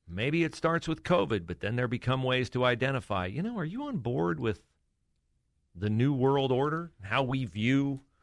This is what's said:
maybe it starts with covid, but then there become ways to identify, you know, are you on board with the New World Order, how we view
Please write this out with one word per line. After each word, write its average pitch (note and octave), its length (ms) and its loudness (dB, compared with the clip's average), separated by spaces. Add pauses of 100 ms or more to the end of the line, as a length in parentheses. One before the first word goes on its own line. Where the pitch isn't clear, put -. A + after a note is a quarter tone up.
maybe C3 380 0
it D#3 100 -6
starts E3 320 0
with D#3+ 160 -4
covid, G2+ 420 2
but F2 140 -8
then G#2+ 160 -4
there B2 140 0
become B2 340 0
ways B2+ 280 0
to B2 120 0
identify, B2 640 0
you G#2+ 180 -4
know, A#3 140 -6
are F3 80 -4
you G#3+ 180 -8
on C#4+ 140 -6
board D3+ 420 0
with A#2 220 -2 (1120)
the G2 140 -2
New A#2+ 240 4
World C3+ 380 4
Order, D3+ 500 -2
how A2 220 0
we C3 200 -2
view C3+ 580 0 (220)